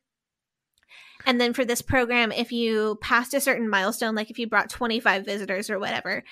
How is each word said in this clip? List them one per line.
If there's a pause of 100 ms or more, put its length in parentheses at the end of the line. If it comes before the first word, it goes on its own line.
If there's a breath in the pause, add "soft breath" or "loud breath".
(1300 soft breath)
And
then
for
this
program,
if
you
passed
a
certain
milestone,
like,
if
you
brought
twenty-five
visitors
or
whatever,